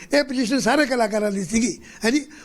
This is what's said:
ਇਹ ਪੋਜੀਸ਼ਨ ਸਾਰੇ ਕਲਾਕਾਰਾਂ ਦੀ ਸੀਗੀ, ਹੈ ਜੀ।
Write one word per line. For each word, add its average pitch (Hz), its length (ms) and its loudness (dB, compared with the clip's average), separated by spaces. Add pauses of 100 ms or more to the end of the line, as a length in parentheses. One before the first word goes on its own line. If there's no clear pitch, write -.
(180)
ਇਹ 285 60 4
ਪੋਜੀਸ਼ਨ 262 360 -2
ਸਾਰੇ 262 260 2
ਕਲਾਕਾਰਾਂ 214 460 0
ਦੀ 196 140 -4
ਸੀਗੀ, 226 340 -2 (260)
ਹੈ 233 60 2
ਜੀ। 285 140 0 (180)